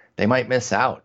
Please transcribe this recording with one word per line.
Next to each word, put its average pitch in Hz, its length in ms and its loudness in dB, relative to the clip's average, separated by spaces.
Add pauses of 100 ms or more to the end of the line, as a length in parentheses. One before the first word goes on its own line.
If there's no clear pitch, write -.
(160)
they - 80 0
might 123 240 0
miss 127 240 -2
out. - 320 0